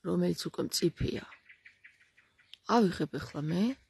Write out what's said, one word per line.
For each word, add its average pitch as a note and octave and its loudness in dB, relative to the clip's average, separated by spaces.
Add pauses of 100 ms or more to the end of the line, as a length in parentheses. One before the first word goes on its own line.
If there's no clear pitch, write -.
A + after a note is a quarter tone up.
რომელიც F3 2
უკვე - -6
მწიფეა, - -2 (1400)
ავიღებ F#3+ 2
ეხლა D3 -6
მე E3+ 0 (260)